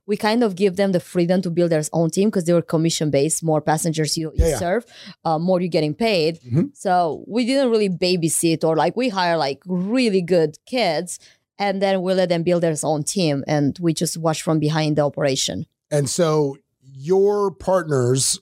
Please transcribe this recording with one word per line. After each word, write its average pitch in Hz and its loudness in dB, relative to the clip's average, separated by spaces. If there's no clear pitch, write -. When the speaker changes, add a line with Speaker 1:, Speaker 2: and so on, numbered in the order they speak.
Speaker 1:
we 208 -2
kind 226 0
of 202 0
give 190 0
them 196 2
the 175 2
freedom 180 0
to 180 -4
build 170 2
their 156 2
own 165 2
team 196 0
'cause 180 0
they 175 2
were 165 2
commission-based. 156 0
More 156 0
passengers 156 -2
you, 160 -6
you - 2
Speaker 2:
Yeah, 165 2
yeah. 131 -2
Speaker 1:
serve, 185 -2
uh, 160 0
more 180 0
you're 180 -2
getting 156 0
paid. 170 0
Speaker 2:
Mm-hmm. 139 0
Speaker 1:
So 175 0
we 233 0
didn't 262 2
really 214 2
babysit 165 0
or, 160 2
like, 156 0
we 247 -2
hire, 180 0
like, 143 -4
really 190 0
good 160 0
kids 180 -2
and 196 -2
then 196 2
we 185 0
let 185 2
them 170 0
build 175 2
their 165 2
own 151 -2
team 151 0
and 147 0
we 170 2
just 165 -4
watch 160 -2
from 160 0
behind 151 0
the 147 4
operation. 135 -2
Speaker 2:
And 143 0
so 156 0
your 190 0
partners 143 0